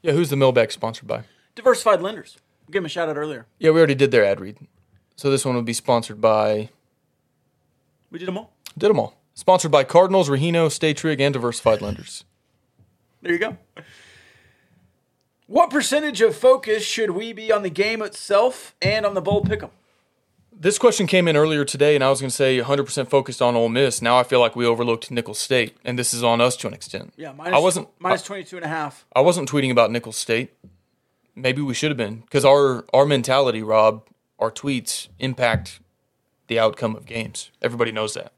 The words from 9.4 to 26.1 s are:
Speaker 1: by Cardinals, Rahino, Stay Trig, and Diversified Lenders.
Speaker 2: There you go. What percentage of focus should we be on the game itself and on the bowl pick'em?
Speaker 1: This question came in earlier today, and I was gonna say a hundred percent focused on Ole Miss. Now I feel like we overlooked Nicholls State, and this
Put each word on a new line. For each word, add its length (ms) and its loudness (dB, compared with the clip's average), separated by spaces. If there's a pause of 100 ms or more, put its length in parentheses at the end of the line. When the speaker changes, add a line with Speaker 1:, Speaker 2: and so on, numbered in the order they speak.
Speaker 1:
by 120 6
Cardinals, 460 4
Rahino, 400 0
Stay 240 -2
Trig, 260 -4
and 140 2
Diversified 480 0
Lenders. 420 -10 (960)
Speaker 2:
There 120 -4
you 60 -2
go. 200 -6 (1900)
What 240 2
percentage 500 -2
of 160 2
focus 480 2
should 260 -4
we 220 -6
be 180 -10
on 120 2
the 80 -6
game 320 -2
itself 800 -2
and 240 0
on 100 -2
the 60 -2
bowl 220 0
pick'em? 280 -4 (800)
Speaker 1:
This 260 -2
question 280 2
came 200 2
in 100 2
earlier 280 2
today, 300 2
and 100 2
I 60 4
was 100 0
gonna 100 -6
say 280 0
a 60 -2
hundred 200 -2
percent 260 -6
focused 320 0
on 140 2
Ole 120 2
Miss. 340 0
Now 160 2
I 60 4
feel 160 0
like 140 2
we 120 -4
overlooked 440 -2
Nicholls 280 -8
State, 460 -2
and 140 -6
this 160 -4